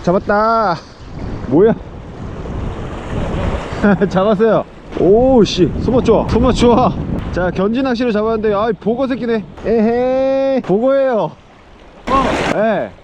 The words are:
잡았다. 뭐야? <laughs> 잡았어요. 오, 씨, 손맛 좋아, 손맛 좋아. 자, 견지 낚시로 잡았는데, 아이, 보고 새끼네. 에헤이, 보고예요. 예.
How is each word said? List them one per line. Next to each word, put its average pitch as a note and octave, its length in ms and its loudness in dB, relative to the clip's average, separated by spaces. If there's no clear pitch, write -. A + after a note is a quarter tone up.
잡았다. G#3 720 2
뭐야? G3 260 4
<laughs> G3+ 280 2
잡았어요. F#3+ 540 2
오, A#3 440 4
씨, E3+ 280 2
손맛 A#3 220 2
좋아, F3 240 4
손맛 A#3+ 260 2
좋아. A#3 360 4
자, F3 200 -2
견지 G#3+ 300 -2
낚시로 B3 300 0
잡았는데, G#3+ 420 0
아이, G#3+ 200 0
보고 A#3+ 340 -2
새끼네. A#3 360 -2
에헤이, C4 960 0
보고예요. A#3+ 680 2
예. G#3 360 0